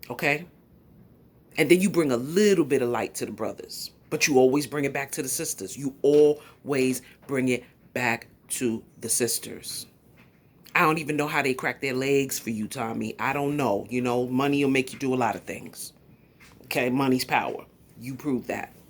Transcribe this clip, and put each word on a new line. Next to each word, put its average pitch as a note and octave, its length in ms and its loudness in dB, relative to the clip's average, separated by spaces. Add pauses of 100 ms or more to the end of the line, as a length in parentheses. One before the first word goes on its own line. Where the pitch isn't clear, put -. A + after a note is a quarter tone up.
(100)
Okay? D3+ 360 0 (1120)
And D#3 120 4
then F3 100 8
you F#3+ 100 2
bring D3+ 220 2
a A#2+ 40 2
little E3+ 480 4
bit C3+ 180 2
of A#2+ 80 0
light A2 260 -2
to A#2+ 100 -6
the A2+ 60 -8
brothers, - 580 -10 (200)
but D#3 160 -2
you C3+ 120 6
always C3 280 6
bring D3 180 -4
it C3+ 80 -2
back C#3 200 -6
to D#3 100 -6
the C3 60 -6
sisters. - 480 -6
You C#3 260 -6
always C#3+ 1000 4 (240)
bring C3 220 -2
it B2 160 0 (300)
back A#2+ 340 -2 (200)
to A2+ 340 -2 (180)
the A2+ 80 -10
sisters. - 760 -4 (880)
I D#3 60 4
don't D#3+ 180 4
even D3+ 180 -4
know C#3+ 100 0
how D3+ 140 -2
they C3+ 140 2
crack B2+ 260 -4
their C3+ 140 -4
legs C3+ 440 0
for - 120 -8
you, G#2+ 180 -4
Tommy. A2+ 500 -6
I B2+ 140 -2
don't C#3+ 240 -2
know. A#2 320 0
You B2 140 -2
know, B2 240 0
money C#3 360 2
will C#3 80 2
make C3+ 220 2
you - 60 -16
do C3 160 -2
a - 20 0
lot A#2 180 0
of F#2 80 -8
things. - 520 -14 (680)
Okay, B2+ 260 0
money's C3 340 2
power. G#2 400 -2 (340)
You B2 160 -12
prove B2+ 340 -4
that. - 260 -8 (160)